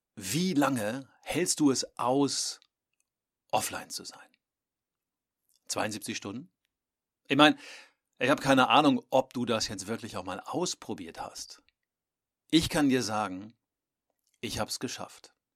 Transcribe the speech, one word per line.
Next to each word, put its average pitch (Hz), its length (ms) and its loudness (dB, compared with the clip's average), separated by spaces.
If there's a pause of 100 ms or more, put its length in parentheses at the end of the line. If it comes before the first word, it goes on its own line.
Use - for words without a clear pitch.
(160)
wie 143 380 -2
lange 127 560 0 (100)
hältst - 400 -4
du 147 120 6
es - 280 -4
aus, 131 600 0 (920)
offline - 380 -4
zu - 160 -12
sein? - 240 -20 (1400)
Zweiundsiebzig 104 480 -4
Stunden? 113 340 -10 (760)
Ich 139 80 2
mein, 147 240 8 (580)
ich 127 120 0
hab - 100 4
keine 131 300 4
Ahnung, 135 400 6
ob - 240 2
du 120 120 -2
das 113 220 0
jetzt 98 200 -10
wirklich 110 280 -8
auch 92 80 -8
mal 95 160 -8
ausprobiert 113 800 -8
hast. - 420 -14 (880)
Ich 165 200 2
kann 147 180 2
dir 127 160 2
sagen, 104 500 -6 (840)
ich 113 200 -8
hab's - 200 -6
geschafft. - 540 -12 (220)